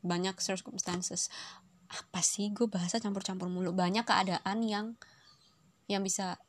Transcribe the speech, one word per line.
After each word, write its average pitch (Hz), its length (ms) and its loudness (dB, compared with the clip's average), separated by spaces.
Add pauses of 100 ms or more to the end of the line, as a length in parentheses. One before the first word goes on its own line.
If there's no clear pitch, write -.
banyak 180 400 0
circumstances. 180 880 -2 (600)
Apa - 320 -4
sih, 208 280 2
gue 208 160 2
bahasa 180 320 0
campur-campur 196 480 -2
mulu. 180 240 0
Banyak 185 360 2
keadaan 190 600 2
yang, 214 320 -2 (880)
yang 196 160 2
bisa 190 360 -2 (100)